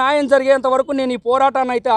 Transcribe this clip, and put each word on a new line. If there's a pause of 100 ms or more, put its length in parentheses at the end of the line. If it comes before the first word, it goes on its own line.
న్యాయం
జరిగేంత
వరకు (100)
నేను
ఈ
పోరాటాన్ని
అయితే